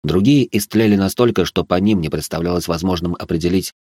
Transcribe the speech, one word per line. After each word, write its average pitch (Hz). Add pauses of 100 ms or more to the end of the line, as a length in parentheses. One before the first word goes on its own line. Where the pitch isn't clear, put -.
Другие 104 (100)
истлели 107
настолько, 98
что 87
по -
ним 98
не 76
представлялось 82
возможным 87
определить 87